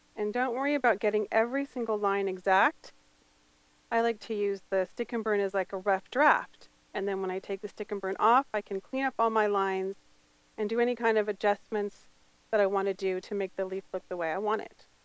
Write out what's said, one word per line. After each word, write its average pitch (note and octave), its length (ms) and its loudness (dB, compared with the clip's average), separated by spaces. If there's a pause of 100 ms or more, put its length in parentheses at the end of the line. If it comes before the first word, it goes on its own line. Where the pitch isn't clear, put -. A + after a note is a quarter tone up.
(160)
And G#3 160 -2
don't B3 220 0
worry C#4 220 0
about A#3+ 240 2
getting G#3 320 0
every B3 340 0
single A3+ 320 -4
line G3+ 300 0
exact. F#3+ 640 2 (1000)
I A#3 100 2
like A#3 260 0
to A3 80 -4
use G3+ 340 -2
the F#3+ 160 2
Stick - 280 -8
and A3+ 100 -2
Burn G#3 160 2
as, G3 160 0
like, F#3+ 180 -2
a F#3+ 40 -2
rough F#3+ 340 0
draft, - 580 2 (240)
and G3 140 -4
then F#3+ 140 -2
when F#3 100 -2
I F#3+ 80 -4
take G3 240 -8
the G#3 40 -6
Stick - 240 -10
and G3+ 80 -4
Burn F#3+ 200 -4
off, A#3+ 340 4
I G#3 80 -2
can G3 200 -6
clean C4 220 -4
up C4+ 140 -4
all A3+ 140 2
my G#3+ 160 2
lines G3 480 0 (640)
and G#3 100 -2
do A3+ 100 0
any A#3+ 160 2
kind A3+ 220 2
of G#3 100 2
adjustments G#3 800 -2 (440)
that G#3 100 4
I G3 60 4
want G3 200 0
to G3 60 0
do F#3+ 260 -2
to - 140 -10
make G3 220 -4
the F#3+ 100 -4
leaf F#3+ 260 -8
look F#3 180 -8
the F3+ 80 -6
way E3 140 -2
I E3 60 -2
want G#3 240 0
it. - 240 -16 (200)